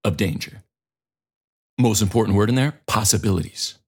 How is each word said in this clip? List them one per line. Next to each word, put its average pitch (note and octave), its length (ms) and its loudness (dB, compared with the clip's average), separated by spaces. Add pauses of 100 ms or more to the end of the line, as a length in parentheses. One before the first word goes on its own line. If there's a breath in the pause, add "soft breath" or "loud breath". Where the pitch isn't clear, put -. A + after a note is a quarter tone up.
of F#2+ 140 -2
danger. - 460 -6 (1160)
Most A2 220 4
important G2+ 340 2
word G#2 140 2
in B2 60 2
there, C#3 320 -2
possibilities. G2+ 880 -2 (100)